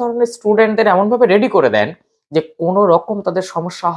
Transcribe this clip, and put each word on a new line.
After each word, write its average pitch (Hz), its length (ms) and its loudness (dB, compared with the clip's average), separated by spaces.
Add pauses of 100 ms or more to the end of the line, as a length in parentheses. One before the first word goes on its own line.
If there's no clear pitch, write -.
ধরনের 240 340 -2
স্টুডেন্টদের 214 580 0
এমনভাবে 214 400 2
রেডি 220 220 2
করে 139 140 4
দেন 107 180 0 (440)
যে 156 100 0 (200)
কোনো 185 200 0 (120)
রকম 202 320 -2
তাদের 185 280 -4
সমস্যা 170 440 -6